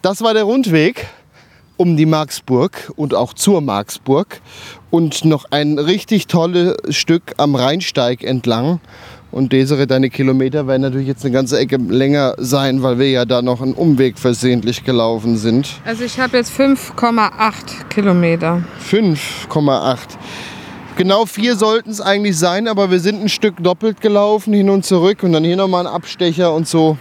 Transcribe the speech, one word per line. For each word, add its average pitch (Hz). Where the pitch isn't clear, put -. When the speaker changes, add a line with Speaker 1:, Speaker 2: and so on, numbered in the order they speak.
Speaker 1:
das 190
war 226
der 214
Rundweg 202
um 175
die 156
Marksburg 156
und 147
auch 113
zur 196
Marksburg 131
und 165
noch 156
ein 147
richtig 185
tolles 175
Stück -
am 143
Rheinsteig 127
entlang. 127
Und 131
Desiree, 135
deine 131
Kilometer 131
werden 135
natürlich 135
jetzt 139
eine 127
ganze 131
Ecke 135
länger 131
sein, 135
weil 123
wir 139
ja 123
da 123
noch 123
einen 131
Umweg 135
versehentlich 120
gelaufen 117
sind. 117
Speaker 2:
Also 226
ich 247
habe 254
jetzt 233
fünf 277
Komma 233
acht -
Kilometer. 175
Speaker 1:
Fünf -
Komma 135
acht. -
Genau 196
vier 233
sollten's 220
eigentlich 196
sein, 180
aber 196
wir 180
sind 190
ein 214
Stück 185
doppelt 180
gelaufen, 208
hin 202
und 196
zurück 190
und 180
dann 160
hier 170
nochmal 185
ein 113
Abstecher 170
und 156
so. 160